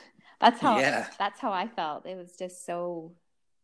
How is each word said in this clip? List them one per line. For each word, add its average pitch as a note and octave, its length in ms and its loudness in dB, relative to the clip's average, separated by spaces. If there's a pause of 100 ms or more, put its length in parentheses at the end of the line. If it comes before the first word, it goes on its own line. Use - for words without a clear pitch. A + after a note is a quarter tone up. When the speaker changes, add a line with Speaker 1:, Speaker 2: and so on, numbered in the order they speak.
(160)
Speaker 1:
<laughs> - 240 -20
That's A#3 200 6
how, A#3+ 180 4
Speaker 2:
Yeah. C3+ 300 2 (100)
Speaker 1:
that's G3+ 220 -4
how A#3+ 120 -4
I F#3+ 140 -2
felt. D#3+ 400 -6
It F#3 100 -10
was F3 220 -16
just F3+ 280 -12
so, F3 460 -6 (500)